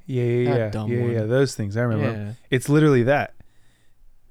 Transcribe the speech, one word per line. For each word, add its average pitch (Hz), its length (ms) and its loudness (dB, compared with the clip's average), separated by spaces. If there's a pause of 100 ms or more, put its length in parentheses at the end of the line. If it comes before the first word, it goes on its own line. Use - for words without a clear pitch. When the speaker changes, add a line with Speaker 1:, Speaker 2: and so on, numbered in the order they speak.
Speaker 1:
Yeah, 123 160 -2
yeah, 120 260 0
Speaker 2:
That 120 80 2
Speaker 1:
yeah. 110 120 -2
Speaker 2:
dumb 107 220 -4
Speaker 1:
Yeah, 120 100 -2
Speaker 2:
one. 120 100 -2
Speaker 1:
yeah, 113 120 -2
those 127 320 0
things. 104 220 -6
I 117 60 0
remember. 113 280 0
Speaker 2:
Yeah. 107 220 -8 (160)
Speaker 1:
It's 127 180 -2
literally 143 360 4
that. 131 320 0 (960)